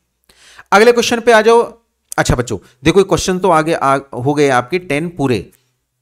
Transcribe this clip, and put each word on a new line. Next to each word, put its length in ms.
अगले 200
क्वेश्चन 280
पे 120
आ 100
जाओ। 400
अच्छा 180
बच्चों, 220
देखो 200
क्वेश्चन 360
तो 100
आगे 240
आ, 220
हो 380
गए 160
आपके 300
टेन 300
पूरे। 420